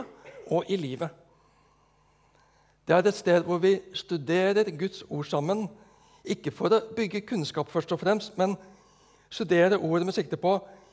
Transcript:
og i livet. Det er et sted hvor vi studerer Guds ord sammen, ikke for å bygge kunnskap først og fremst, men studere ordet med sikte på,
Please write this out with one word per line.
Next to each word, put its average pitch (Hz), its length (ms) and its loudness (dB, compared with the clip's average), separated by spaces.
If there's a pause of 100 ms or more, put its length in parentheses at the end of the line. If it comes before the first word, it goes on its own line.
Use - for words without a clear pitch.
(520)
og 170 180 0
i 196 80 0
livet. 147 320 -6 (1800)
Det 165 80 4
er 180 140 6
et 202 100 2
sted 170 280 4
hvor 175 160 0
vi 190 180 4 (140)
studerer 185 840 0
Guds 190 320 -6
ord 147 160 -6
sammen, 170 420 -2 (580)
ikke - 280 -4
for 180 200 2
å 220 100 4 (140)
bygge 208 280 -4
kunnskap 156 440 -4
først 165 240 -4
og 156 80 -4
fremst, 208 360 -2
men 190 200 0 (720)
studere 180 480 4
ordet 170 280 0
med 185 120 -2
sikte 165 200 -2
på, 190 200 2 (360)